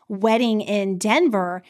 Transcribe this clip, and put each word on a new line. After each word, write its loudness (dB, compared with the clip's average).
wedding 0
in -2
Denver, 0